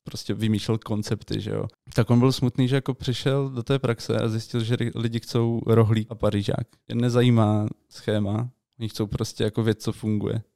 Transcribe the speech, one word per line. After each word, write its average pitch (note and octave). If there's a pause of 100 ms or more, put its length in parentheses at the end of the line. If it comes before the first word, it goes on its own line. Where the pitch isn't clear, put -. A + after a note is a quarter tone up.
prostě -
vymýšlel A2
koncepty, G#2+
že G2+
jo. G#2 (280)
Tak A#2
on A#2+
byl C3
smutný, B2
že C3
jako C3+
přišel C#3
do B2
té C#3
praxe A#2
a A2+
zjistil, A2+
že A#2
ri-, A#2
lidi A2+
chcou A#2
rohlík A2
a A2
pařížák. G2+ (220)
Je A2+
nezajímá A#2 (220)
schéma, G#2+ (300)
oni A2+
chcou G#2+
prostě -
jako G#2+
věc, A2
co A2
funguje. G#2+ (140)